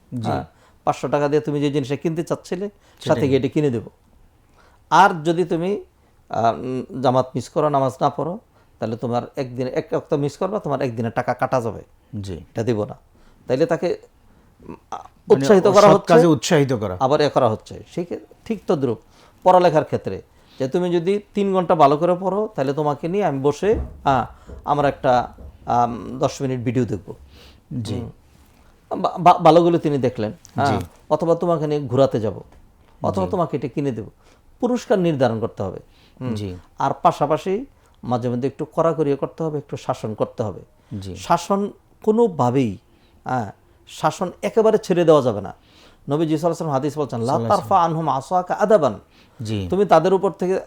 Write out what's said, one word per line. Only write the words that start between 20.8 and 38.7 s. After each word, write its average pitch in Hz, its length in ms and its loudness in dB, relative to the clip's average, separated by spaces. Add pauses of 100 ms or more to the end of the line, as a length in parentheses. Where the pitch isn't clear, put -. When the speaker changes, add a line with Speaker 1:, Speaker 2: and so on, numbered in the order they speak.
Speaker 2:
যদি 175 300 0 (140)
তিন 196 180 0
ঘন্টা 185 220 2
ভালো 147 220 4
করে 175 240 2
পড়ো, 196 340 -4
তাহলে 135 200 -2
তোমাকে 147 340 -4
নিয়ে 196 160 -2
আমি 139 140 -2
বসে, 147 400 0 (260)
আহ, 127 220 2 (380)
আমরা 143 240 0
একটা, 127 400 0 (380)
আম, 120 520 -2
দশ 139 240 -2
মিনিট 127 180 -4
ভিডিও 120 240 0
দেখব। - 300 -8 (680)
Speaker 1:
জি। 120 120 -6
Speaker 2:
হুম। 117 160 -8 (920)
বা-, - 180 -2
বা-, 175 220 6
ভালোগুলো 170 360 8
তিনি 147 200 0
দেখলেন, 113 340 -2 (220)
হ্যাঁ। 131 240 0
Speaker 1:
জি। 87 80 -8 (240)
Speaker 2:
অথবা 165 240 2
তোমাকে 165 320 0
নিয়ে 151 140 -2
ঘোরাতে 131 400 0
যাব, 101 200 -4 (600)
অথবা 180 240 -2
Speaker 1:
জি। 180 40 -6
Speaker 2:
তোমাকে 170 260 -2
এটা 135 120 -6
কিনে 139 240 -4
দেব। 110 140 -10 (540)
পুরস্কার 240 380 0
নির্ধারণ 131 420 0
করতে 113 220 -6
হবে। 92 180 -8 (400)
হুম। 123 140 -6
Speaker 1:
জি। 98 220 -8 (220)
Speaker 2:
আর 135 120 0 (120)
পাশাপাশি 170 640 0 (380)
মাঝে 120 240 -2
মধ্যে 123 200 -2
একটু 147 160 -10
কড়াকড়িও 156 520 -2